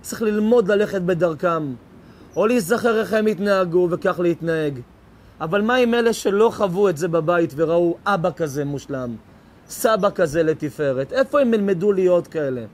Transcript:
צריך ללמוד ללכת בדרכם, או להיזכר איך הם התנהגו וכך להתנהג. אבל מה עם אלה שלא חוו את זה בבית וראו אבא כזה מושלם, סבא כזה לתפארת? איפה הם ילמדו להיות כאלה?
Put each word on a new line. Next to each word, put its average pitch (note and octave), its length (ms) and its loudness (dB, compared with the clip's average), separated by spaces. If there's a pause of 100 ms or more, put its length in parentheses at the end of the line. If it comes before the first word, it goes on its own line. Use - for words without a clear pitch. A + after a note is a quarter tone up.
צריך - 200 -8
ללמוד G#3+ 500 2
ללכת G3+ 300 0
בדרכם, E3 720 -2 (640)
או F#3 100 2
להיזכר A3+ 540 0
איך F#3+ 120 -4
הם G#3+ 140 0
התנהגו F#3 640 0
וכך F3 300 -2
להתנהג. D#3+ 600 -2 (600)
אבל E3 220 -2
מה A#3 120 0
עם A#3+ 200 2
אלה A#3 180 2
שלא G#3 420 2
חוו G3 340 0
את E3+ 80 0
זה E3+ 120 -4
בבית E3 480 0
וראו E3+ 400 0 (100)
אבא F#3 300 0
כזה D3 280 -4
מושלם, C3 520 -8 (520)
סבא G#3 460 0
כזה E3 280 0
לתפארת? C#3 680 -2
איפה C4+ 280 2
הם A#3 140 4
ילמדו G3+ 380 2
להיות F3+ 340 2
כאלה? C3 480 -4